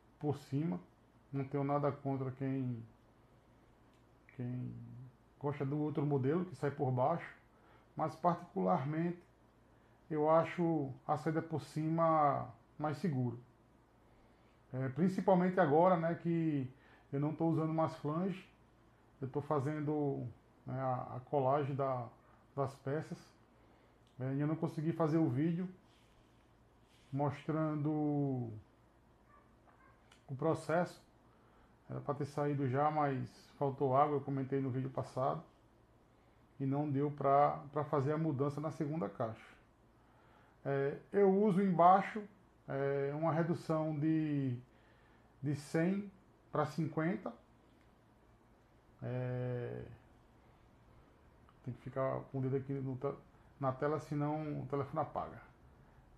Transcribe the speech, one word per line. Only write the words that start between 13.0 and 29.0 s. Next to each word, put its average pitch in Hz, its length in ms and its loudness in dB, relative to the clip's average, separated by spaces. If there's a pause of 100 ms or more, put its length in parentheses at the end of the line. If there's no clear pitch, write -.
É, 131 180 -4
principalmente 185 680 4
agora, 170 380 6
né, 165 180 0
que 160 560 0 (420)
eu 139 80 0
não 147 140 0
tô 160 140 0
usando 160 240 2
mais 160 240 0
flange. 175 500 -2 (760)
Eu 131 80 -6
tô 143 120 -4
fazendo, 147 840 0 (400)
né, 127 120 -4
a, 131 380 -4
a 123 40 -8
colagem 139 540 2
da, 131 320 -2 (480)
das 135 220 -2
peças. 147 420 -4 (1000)
É, 131 140 -2
e 139 60 0
eu 147 60 2
não 156 100 2
consegui 160 360 -2
fazer 165 260 2
o 156 100 4
vídeo 165 400 0 (1400)
mostrando 147 1400 0 (1800)